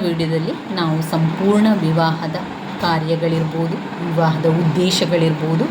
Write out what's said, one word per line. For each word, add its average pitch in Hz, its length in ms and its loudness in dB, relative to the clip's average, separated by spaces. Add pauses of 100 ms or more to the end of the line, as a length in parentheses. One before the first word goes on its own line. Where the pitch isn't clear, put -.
ವಿಡಿಯೋದಲ್ಲಿ 165 720 -2
ನಾವು 160 280 0
ಸಂಪೂರ್ಣ 190 640 2 (140)
ವಿವಾಹದ 160 560 0 (460)
ಕಾರ್ಯಗಳಿರ್ಬೋದು, 165 1200 -2
ವಿವಾಹದ 160 400 0
ಉದ್ದೇಶಗಳಿರ್ಬೋದು, 165 1200 2